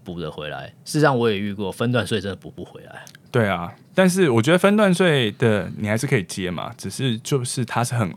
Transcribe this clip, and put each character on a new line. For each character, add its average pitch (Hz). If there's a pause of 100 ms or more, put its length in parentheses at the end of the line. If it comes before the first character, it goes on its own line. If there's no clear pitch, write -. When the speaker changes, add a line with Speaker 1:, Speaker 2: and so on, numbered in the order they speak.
Speaker 1:
补 87
得 78
回 76
来。 67 (180)
事 151
实 -
上 139
我 117
也 101
遇 101
过 95
分 120
段 113
睡 104
真 98
的 -
补 73
不 87
回 -
来。 - (260)
Speaker 2:
对 117
啊， 87 (180)
但 185
是 175
我 113
觉 151
得 180
分 202
段 202
睡 147
的 107
你 104
还 110
是 139
可 139
以 98
接 90
嘛， 87
只 -
是 123
就 123
是 123
它 117
是 120
很 110